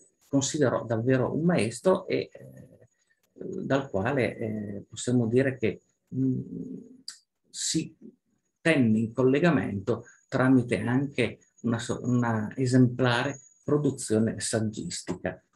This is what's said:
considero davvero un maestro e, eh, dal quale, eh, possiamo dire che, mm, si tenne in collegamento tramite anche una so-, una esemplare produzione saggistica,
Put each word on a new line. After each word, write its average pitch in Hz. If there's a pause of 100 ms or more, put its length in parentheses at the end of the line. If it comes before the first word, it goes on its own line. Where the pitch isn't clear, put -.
(280)
considero 135
davvero 120
un 156
maestro 175
e, -
eh, - (440)
dal 131
quale, 117
eh, 107
possiamo 123
dire 127
che, 98 (340)
mm, 127 (1080)
si - (640)
tenne 127
in 113
collegamento 127 (220)
tramite 127
anche 123 (220)
una 117
so-, -
una 117
esemplare 127 (240)
produzione 127
saggistica, - (140)